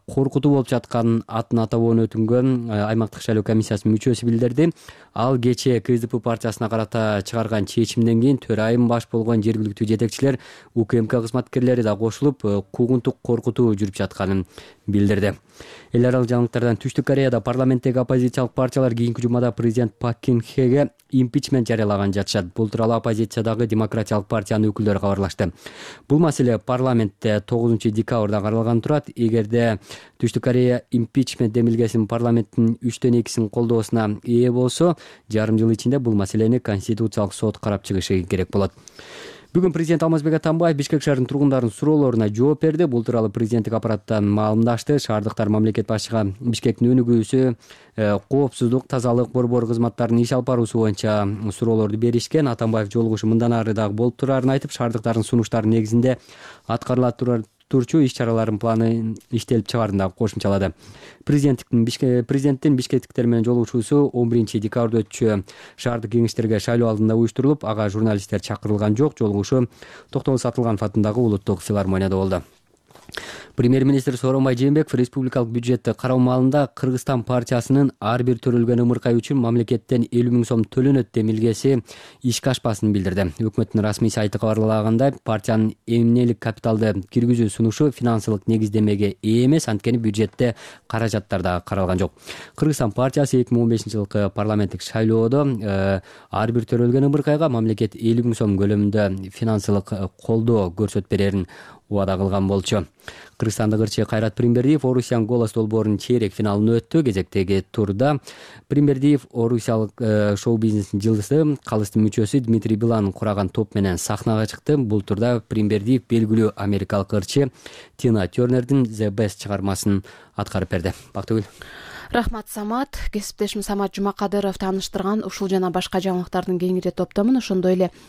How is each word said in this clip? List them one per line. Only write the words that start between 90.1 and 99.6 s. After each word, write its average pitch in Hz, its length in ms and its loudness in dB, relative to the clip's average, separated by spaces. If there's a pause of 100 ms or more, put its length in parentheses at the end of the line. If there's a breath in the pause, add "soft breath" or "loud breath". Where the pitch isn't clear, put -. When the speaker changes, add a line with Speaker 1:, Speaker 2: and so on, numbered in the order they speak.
Speaker 1:
каражаттар 107 560 -2
да 90 180 0
каралган 92 380 -2
жок. 92 140 -2 (420 loud breath)
Кыргызстан 135 380 0
партиясы 131 500 2
эки 120 100 -2
миң 120 120 2
он 117 100 2
бешинчи 107 220 -4
жылкы 101 340 0
парламенттик 104 520 -2
шайлоодо, 113 640 2 (160)
э, 98 400 0 (300 loud breath)
ар 110 220 -2
бир 117 100 0
төрөлгөн 120 480 2
ымыркайга 147 380 0
мамлекет 113 480 -2
элүү 117 340 0
миң 110 60 -2
сом 104 200 2
көлөмүндө 101 800 0
финансылык, 107 580 -2